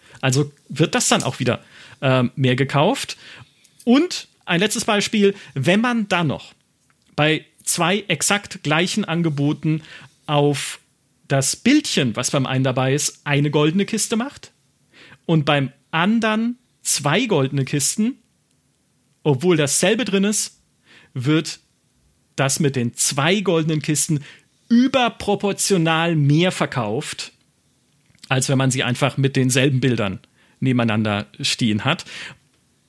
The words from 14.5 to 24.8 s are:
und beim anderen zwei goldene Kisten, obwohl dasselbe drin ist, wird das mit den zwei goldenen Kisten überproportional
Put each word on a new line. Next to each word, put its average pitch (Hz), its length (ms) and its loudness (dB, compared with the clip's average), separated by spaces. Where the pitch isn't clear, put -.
und 160 180 2
beim 143 260 0
anderen 220 640 0
zwei 160 460 -2
goldene 139 380 0
Kisten, 214 500 -2
obwohl 160 340 2
dasselbe 185 480 2
drin 196 200 0
ist, - 380 -4
wird 151 460 -2
das 135 240 0
mit 143 160 0
den 120 200 -4
zwei 160 460 0
goldenen 165 420 0
Kisten 147 380 -2
überproportional 202 1500 0